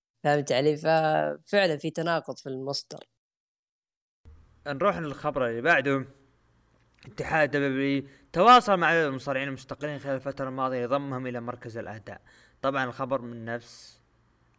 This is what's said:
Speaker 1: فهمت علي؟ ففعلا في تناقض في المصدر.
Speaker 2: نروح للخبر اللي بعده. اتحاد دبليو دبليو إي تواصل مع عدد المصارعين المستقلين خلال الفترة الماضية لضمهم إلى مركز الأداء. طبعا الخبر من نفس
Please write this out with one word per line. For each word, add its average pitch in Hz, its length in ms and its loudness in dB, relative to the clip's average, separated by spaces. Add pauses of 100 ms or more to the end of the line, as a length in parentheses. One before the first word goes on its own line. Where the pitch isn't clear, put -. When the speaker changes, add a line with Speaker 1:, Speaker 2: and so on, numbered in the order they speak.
(240)
Speaker 1:
فهمت 147 280 2
علي؟ 147 260 2
ففعلا 156 1000 2
في 151 140 -6
تناقض 160 460 -4
في - 120 -16
المصدر. 135 540 -8 (1600)
Speaker 2:
نروح 170 300 0
للخبر 143 520 -2
اللي 117 120 -4
بعده. 139 440 2 (1000)
اتحاد 147 460 0
دبليو 139 180 0
دبليو 139 320 -2
إي 139 60 -12 (260)
تواصل 208 440 8
مع 170 100 2
عدد 165 180 4
المصارعين 135 420 -2
المستقلين 139 520 -8
خلال 135 160 -4
الفترة 135 340 -6
الماضية 131 360 -2
لضمهم 131 420 -2
إلى 123 140 -6
مركز 120 360 -10
الأداء. 104 440 -12 (400)
طبعا 135 220 0
الخبر 127 380 -4
من 120 240 -12
نفس - 540 -10 (600)